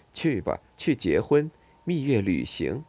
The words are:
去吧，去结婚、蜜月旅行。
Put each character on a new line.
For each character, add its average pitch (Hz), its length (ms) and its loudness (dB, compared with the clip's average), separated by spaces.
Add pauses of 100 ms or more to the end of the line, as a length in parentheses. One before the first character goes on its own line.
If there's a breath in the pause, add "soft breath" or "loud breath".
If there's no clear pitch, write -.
(120 soft breath)
去 139 280 -2
吧， - 180 -4 (180)
去 151 200 0
结 85 240 2
婚、 147 300 2 (340 soft breath)
蜜 165 180 -2
月 131 180 2
旅 90 240 0
行。 85 440 -4